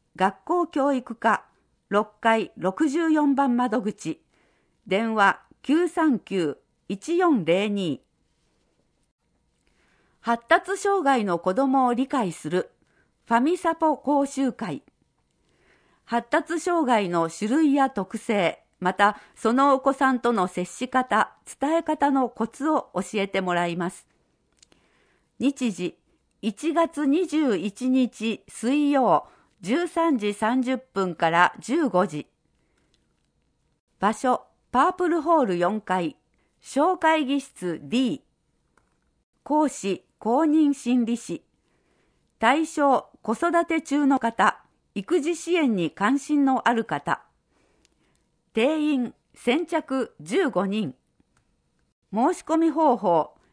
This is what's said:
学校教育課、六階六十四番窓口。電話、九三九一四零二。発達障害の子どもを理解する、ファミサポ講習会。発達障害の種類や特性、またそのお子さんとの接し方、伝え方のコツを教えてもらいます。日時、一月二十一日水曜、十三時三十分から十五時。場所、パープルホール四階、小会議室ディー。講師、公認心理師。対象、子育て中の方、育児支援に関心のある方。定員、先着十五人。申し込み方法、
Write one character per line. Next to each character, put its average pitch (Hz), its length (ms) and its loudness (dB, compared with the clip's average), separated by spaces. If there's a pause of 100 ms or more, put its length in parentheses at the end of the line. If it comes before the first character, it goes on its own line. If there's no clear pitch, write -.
(140)
学 190 280 -2
校 349 240 0
教 285 260 0
育 247 220 -6
課、 - 300 0 (440)
六 220 300 -2
階 226 380 0
六 190 320 0
十 320 220 0
四 294 240 4
番 254 200 0
窓 240 260 0
口。 185 400 -8 (640)
電 220 280 -2
話、 196 260 2 (200)
九 330 280 2
三 311 300 2
九 170 380 -4 (300)
一 302 300 -4
四 320 260 2
零 185 260 0
二。 190 320 -4 (2250)
発 233 260 -4
達 359 300 2
障 392 260 0
害 262 220 2
の 175 140 0
子 185 140 -2
ど 269 140 0
も 262 200 2
を 240 60 0
理 254 140 -2
解 220 240 -2
す - 180 -10
る、 180 220 -2 (540)
フ 233 100 0
ァ 233 60 4
ミ 330 160 0
サ 330 180 -2
ポ 311 220 0
講 277 280 0
習 262 280 -4
会。 170 300 -10 (1200)
発 233 240 -4
達 330 320 -2
障 339 260 0
害 208 220 2
の 170 200 0
種 202 200 -6
類 285 240 2
や 269 160 2
特 208 280 -6
性、 202 460 -2 (160)
ま 180 140 -2
た 202 260 2 (160)
そ 220 160 0
の 269 220 4
お 269 80 0
子 269 100 0
さ 269 200 0
ん 247 100 -2
と 240 100 0
の 196 160 0
接 180 160 -6
し - 240 -8
方、 247 480 0 (240)
伝 311 200 0
え 330 40 -6
方 302 280 0
の 262 180 0
コ 226 180 -4
ツ 285 220 -6
を 302 240 -2
教 180 80 -4 (140)
え 202 120 -2
て 196 140 -4
も 180 120 -2
ら 175 140 0
い 170 80 -4
ま 180 140 -4
す。 - 180 -20 (1300)
日 247 340 -2
時、 180 240 -8 (440)
一 254 320 -6
月 320 320 -2
二 302 220 0
十 269 300 0
一 208 320 -6
日 233 580 -2
水 285 440 -2
曜、 226 360 2 (320)
十 277 280 -2
三 330 300 0
時 202 160 -2
三 233 280 0
十 247 160 -2
分 190 380 -4
か 165 140 0
ら 170 300 4
十 285 300 -2
五 180 160 2
時。 151 220 -10 (1700)
場 208 140 0
所、 254 320 -2 (260)
パ 285 180 2
ー 370 40 -4
プ 359 160 -2
ル 330 120 0
ホ 320 180 2
ー 269 60 2
ル 185 120 -2
四 190 240 0
階、 180 340 -4 (460)
小 330 360 0
会 320 280 2
議 277 160 -2
室 - 420 -8
デ 143 140 -2
ィ 247 160 0
ー。 - 80 -8 (1200)
講 302 240 2
師、 - 380 -6 (140)
公 240 220 0
認 302 320 4
心 247 300 0
理 233 140 -2
師。 - 260 -10 (920)
対 294 300 2
象、 277 420 2 (140)
子 220 100 -2
育 339 320 0
て 320 160 -2
中 294 240 0
の 269 140 2
方、 - 440 0 (300)
育 294 280 -2
児 320 140 -4
支 330 180 -6
援 285 220 2
に 170 160 -2
関 240 280 0
心 285 260 0
の 262 220 2
あ 233 60 2
る 233 120 0
方。 - 380 -6 (1300)
定 285 260 0
員、 285 340 -2 (220)
先 311 320 -2
着 269 520 -4
十 247 300 -2
五 185 160 -2
人。 196 300 -4 (1160)
申 247 220 0
し - 80 -8
込 320 160 -2
み 330 140 2
方 277 260 2
法、 175 380 0 (180)